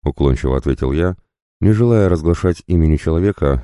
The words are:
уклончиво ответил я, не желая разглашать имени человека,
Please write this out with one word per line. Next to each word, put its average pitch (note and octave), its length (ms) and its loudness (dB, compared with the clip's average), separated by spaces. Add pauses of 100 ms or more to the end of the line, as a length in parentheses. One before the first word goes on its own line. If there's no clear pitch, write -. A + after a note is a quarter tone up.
уклончиво C2+ 540 -2
ответил C2 360 -4
я, F2+ 240 -2 (440)
не G2 120 4
желая A2 360 2
разглашать E2+ 580 0
имени D#2+ 300 2
человека, D#2+ 680 -2